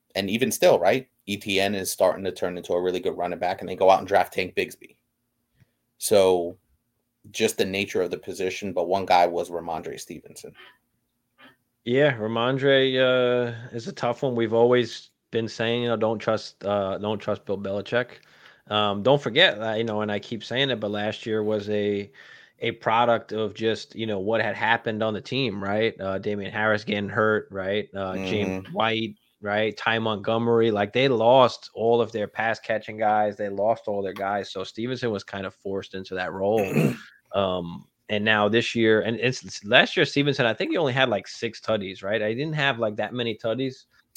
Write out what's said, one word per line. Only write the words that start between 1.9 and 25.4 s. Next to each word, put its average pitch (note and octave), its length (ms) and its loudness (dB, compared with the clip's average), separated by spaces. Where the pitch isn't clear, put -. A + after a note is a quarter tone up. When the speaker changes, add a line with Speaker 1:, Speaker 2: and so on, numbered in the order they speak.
Speaker 1:
starting F#2 320 2
to F#2 80 -2
turn F2+ 260 -6
into F2 160 -4
a F2 80 2
really F2+ 200 0
good E2+ 160 -2
running F2 200 -4
back, F2+ 220 -4
and F2+ 100 -10
they F#2 60 -6
go F#2+ 160 6
out F#2 80 6
and A2+ 80 -6
draft F#2+ 260 2
Tank F#2 220 -4
Bigsby. - 400 -6
So F#2 580 4
just - 260 0
the G2+ 80 2
nature G2 360 -2
of F2 100 -2
the F2+ 60 -4
position, F#2 560 -6
but F2 140 -2
one F#2+ 180 -2
guy F2 220 6
was E2+ 220 -4
Ramondre E2 500 -8
Stevenson. - 540 -18
Speaker 2:
Yeah, C3+ 320 4
Ramondre, C3 840 2
uh, B2 760 2
is A#2 120 -10
a G3 60 -8
tough - 280 -4
one. C3 140 -2
We've A2+ 180 0
always A#2+ 560 4
been A2+ 160 -2
saying, A#2 360 -2
you A#2+ 60 -2
know, A2+ 80 0
don't A2 220 0
trust, - 440 -4
uh, G2 340 -2
don't G#2 220 -4
trust - 260 -6
Bill G2 120 -4
Belichick. G2+ 640 -4
Um, G#2 340 0
don't C#3 200 4
forget, B2+ 400 2
uh, A2+ 120 -2
you A2+ 100 -2
know, G#2+ 180 -2
and G#2 100 -2
I G#2 80 -2
keep G#2 240 -10
saying C3+ 260 -2
it, A#2 100 -2
but G#2 120 -4
last G#2 340 -6
year A2 160 -2
was G#2 280 -2
a, G#2 420 -2
a A#2 140 -2
product A#2 580 2
of G#2+ 220 -2
just, A2 420 -4
you A2+ 100 -6
know, G#2 140 -2
what A2 220 0
had G#2 140 -2
happened G#2+ 460 0
on A2 120 0
the F#2+ 80 -6
team, A2+ 420 -4